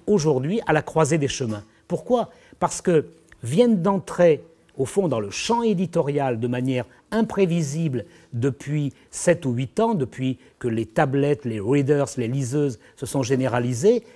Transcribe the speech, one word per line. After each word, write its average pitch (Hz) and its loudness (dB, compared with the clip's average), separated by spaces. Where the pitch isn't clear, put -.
aujourd'hui 156 2
à 156 2
la 151 4
croisée 160 2
des 139 0
chemins. 107 -6
Pourquoi ? 220 -2
Parce - -2
que 160 2
viennent 190 4
d'entrer, 180 2
au 135 -2
fond, 190 0
dans 120 0
le 101 -6
champ 233 -2
éditorial 147 0
de 123 -2
manière 123 -2
imprévisible 165 -2
depuis 139 -2
sept - 0
ou 131 -2
huit 123 -4
ans, 226 2
depuis 131 -4
que 127 -4
les 113 -2
tablettes, 143 0
les 110 -4
readers, 139 2
les 120 -2
liseuses 135 -2
se - -12
sont 135 -2
généralisées, 127 2